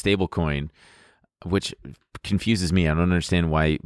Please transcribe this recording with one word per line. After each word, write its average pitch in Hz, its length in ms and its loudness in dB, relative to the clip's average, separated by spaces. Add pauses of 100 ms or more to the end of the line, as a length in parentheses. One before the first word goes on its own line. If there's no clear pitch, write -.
stablecoin, 80 680 0 (800)
which 98 240 -2 (500)
confuses 95 500 0
me. 87 140 4
I 78 60 2
don't 80 100 2
understand 87 480 0
why 78 340 2